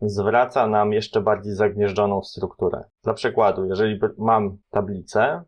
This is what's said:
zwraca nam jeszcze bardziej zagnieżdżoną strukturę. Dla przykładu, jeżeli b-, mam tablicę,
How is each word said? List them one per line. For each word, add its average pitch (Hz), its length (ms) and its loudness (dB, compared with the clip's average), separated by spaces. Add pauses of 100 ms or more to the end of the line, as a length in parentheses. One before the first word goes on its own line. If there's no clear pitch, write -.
zwraca 107 640 2
nam 107 260 2
jeszcze 107 280 0
bardziej 101 340 -2
zagnieżdżoną 101 680 0
strukturę. - 640 -4 (200)
Dla 113 100 0
przykładu, 101 500 0
jeżeli 98 340 0
b-, 107 200 0
mam 107 400 0 (120)
tablicę, 104 760 -2